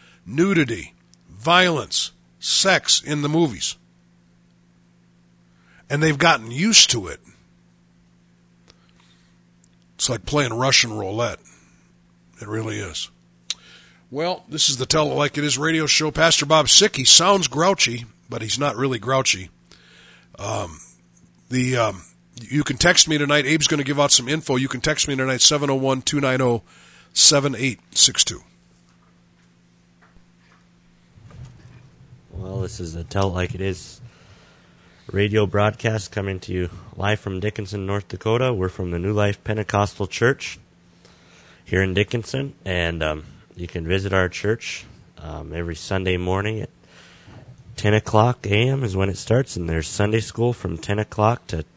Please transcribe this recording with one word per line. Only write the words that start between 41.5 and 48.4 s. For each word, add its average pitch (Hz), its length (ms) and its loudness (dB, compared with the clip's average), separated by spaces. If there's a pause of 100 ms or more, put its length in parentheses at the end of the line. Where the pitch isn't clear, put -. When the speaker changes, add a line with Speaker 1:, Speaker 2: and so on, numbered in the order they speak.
Speaker 2:
here 95 160 2
in 95 120 0
Dickinson, 120 600 -2 (100)
and, 85 400 -2
um, 78 220 -4 (300)
you 87 100 -10
can 85 220 -8
visit 95 260 0
our 92 160 2
church, - 560 -6 (320)
um, 80 340 -12
every 85 240 -6
Sunday 95 400 -2
morning 95 460 -2
at - 80 -10 (1080)
ten 104 200 2
o'clock 110 500 2